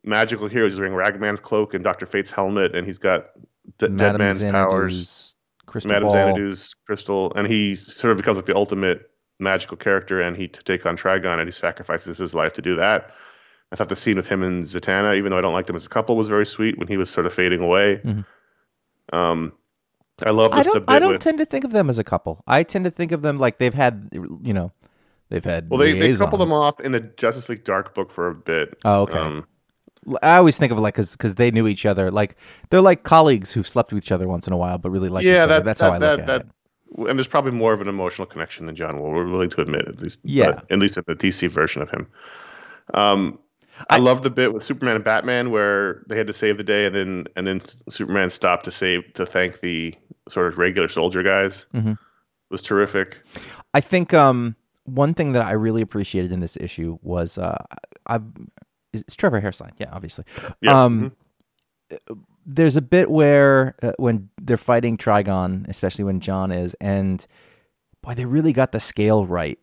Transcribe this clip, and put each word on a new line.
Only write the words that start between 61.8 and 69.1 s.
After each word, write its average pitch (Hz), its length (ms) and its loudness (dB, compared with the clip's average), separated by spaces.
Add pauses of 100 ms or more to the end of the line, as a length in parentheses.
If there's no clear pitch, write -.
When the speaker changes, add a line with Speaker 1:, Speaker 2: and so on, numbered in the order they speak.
Speaker 1:
Mm-hmm. - 240 -14 (320)
Speaker 2:
there's 143 300 2
a 151 60 2
bit 175 280 2
where, 139 720 6
uh, 120 140 -2
when 113 320 0 (120)
they're 120 160 0
fighting 120 400 2
Trigon, 95 720 0
especially 95 360 -4
when 95 160 -2
John 95 320 -4
is, 90 280 -4
and 98 440 -2 (800)
boy, 123 120 -8
they 123 120 -6
really 151 260 2
got 131 200 2
the 110 80 -4
scale 107 460 2